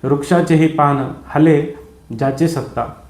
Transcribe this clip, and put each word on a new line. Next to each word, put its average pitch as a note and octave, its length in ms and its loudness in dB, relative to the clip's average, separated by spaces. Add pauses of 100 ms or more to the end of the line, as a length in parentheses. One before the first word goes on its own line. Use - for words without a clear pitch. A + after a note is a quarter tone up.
वृक्षाचेही D#3+ 640 2
पान C#3+ 340 2 (240)
हले D3+ 340 4 (580)
ज्याचे C3+ 300 -2
सत्ता A#2+ 360 -6 (260)